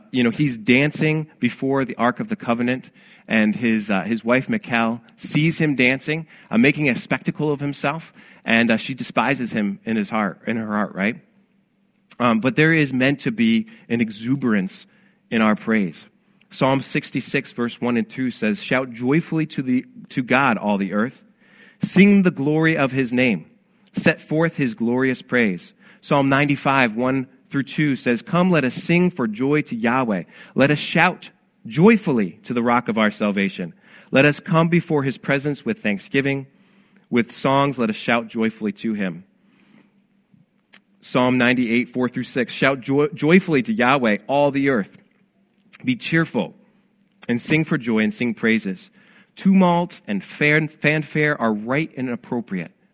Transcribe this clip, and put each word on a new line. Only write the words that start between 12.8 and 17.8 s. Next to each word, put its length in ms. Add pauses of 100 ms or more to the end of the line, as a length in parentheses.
meant 300
to 100
be 360 (200)
an 140
exuberance 840 (460)
in 100
our 140
praise. 500 (460)
Psalm 300
sixty-six, 720
verse 260
one 160